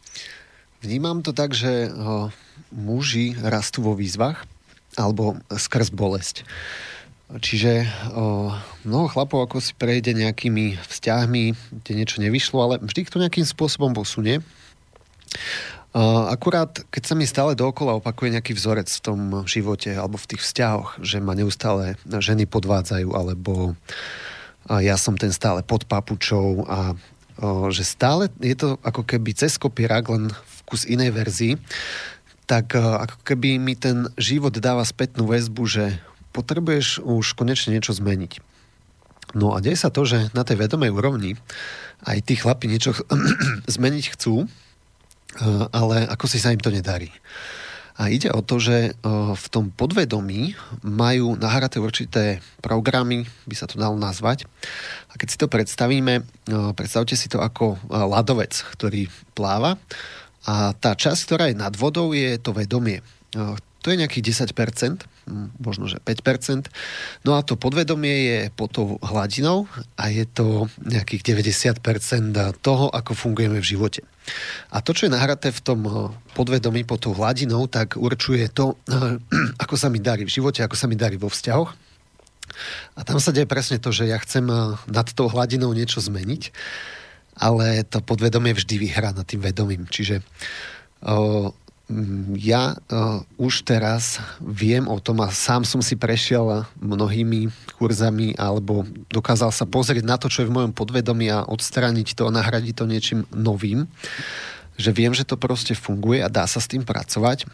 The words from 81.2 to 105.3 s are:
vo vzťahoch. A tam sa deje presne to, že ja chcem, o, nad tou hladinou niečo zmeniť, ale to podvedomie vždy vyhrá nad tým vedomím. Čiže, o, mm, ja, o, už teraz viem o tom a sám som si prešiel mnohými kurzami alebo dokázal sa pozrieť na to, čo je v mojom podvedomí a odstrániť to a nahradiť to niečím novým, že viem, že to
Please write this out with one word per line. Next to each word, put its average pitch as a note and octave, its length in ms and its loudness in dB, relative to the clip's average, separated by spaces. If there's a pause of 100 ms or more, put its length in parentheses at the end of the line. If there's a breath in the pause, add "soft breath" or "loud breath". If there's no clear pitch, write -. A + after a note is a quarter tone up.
vo G#2 80 -2
vzťahoch. C#3+ 400 0 (1300 loud breath)
A - 80 -14
tam C#3+ 160 2
sa - 80 4
deje C#3 160 4
presne B2 320 0
to, A#2 160 -2
že A2+ 160 2
ja A2 80 0
chcem, B2 320 0
o, A2+ 400 0
nad A2+ 240 2
tou B2 160 2
hladinou B2 480 2
niečo A#2 240 -2
zmeniť, G2 480 -4 (880 loud breath)
ale A2+ 480 2
to A2 160 -2
podvedomie A#2 540 2
vždy - 260 -2
vyhrá G#2 320 0
nad F#2+ 140 -6
tým G2 180 -4
vedomím. F#2+ 400 -2
Čiže, G2 400 -2 (800 loud breath)
o, G#2+ 480 2 (380)
mm, G2 500 -2
ja, B2 320 4
o, A2 480 0 (160)
už B2+ 300 0
teraz A2+ 500 2 (240 loud breath)
viem A2 480 2
o G#2+ 80 0
tom A2 240 0
a G2 80 0
sám A#2+ 380 2
som - 180 0
si - 80 0
prešiel A2+ 720 2 (160)
mnohými A2 840 0 (100)
kurzami A2 640 2
alebo G2+ 480 0 (240)
dokázal A2+ 400 2
sa - 160 -2
pozrieť A#2+ 400 2
na B2 80 2
to, C3+ 160 -2
čo B2+ 120 0
je A2 60 0
v B2 60 2
mojom A#2 180 2
podvedomí A2+ 560 0
a G#2+ 160 0
odstrániť A#2 680 0
to A2+ 160 2
a A2+ 40 2
nahradiť A2+ 380 0
to A2+ 140 -2
niečím A2 320 0 (160)
novým, A2 500 0 (960 loud breath)
že A2 120 2
viem, A#2 200 4
že C3+ 160 0
to C3+ 120 -2